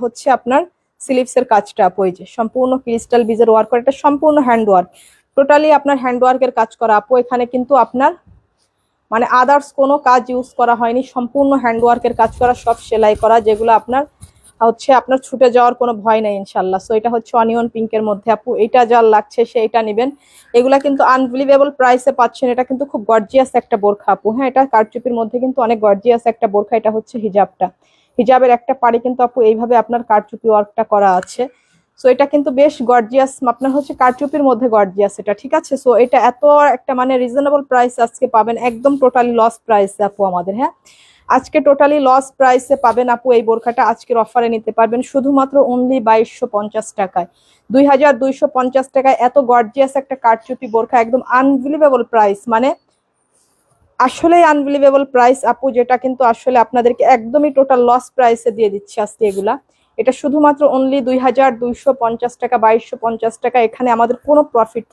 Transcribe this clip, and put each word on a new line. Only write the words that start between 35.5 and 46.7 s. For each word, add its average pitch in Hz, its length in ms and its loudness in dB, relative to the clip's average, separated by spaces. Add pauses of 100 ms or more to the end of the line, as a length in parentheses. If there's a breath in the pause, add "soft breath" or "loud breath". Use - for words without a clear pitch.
আছে? 330 240 -6
So 254 80 2 (140)
এটা 247 140 0 (120)
এত - 120 -6 (340)
একটা - 240 -8
মানে 262 120 -2 (120)
রিজনেবল 277 460 -2
প্রাইস 247 240 0 (120)
আজকে - 200 -6 (100)
পাবেন, 220 200 0 (120)
একদম 240 240 -2 (100)
totally 247 380 2
লস 226 140 0 (120)
প্রাইসে 208 420 0
আপু 202 120 -10 (100)
আমাদের। 180 300 -6
হ্যাঁ, 311 140 -4 (540 soft breath)
আজকে 269 380 -2
totally 285 320 4 (100)
লস 262 180 2 (120)
প্রাইসে 262 360 2 (100)
পাবেন 240 300 0
আপু 240 220 -4
এই 226 120 2
বোরখাটা, 226 340 -2 (100)
আজকের 233 320 -6
অফারে 233 300 -2
নিতে 220 240 -8
পারবেন 233 220 0 (120)
শুধুমাত্র 269 440 0 (160)
only 254 260 -2 (100)
বাইশশো 226 460 0
পঞ্চাশ 214 320 -6 (140)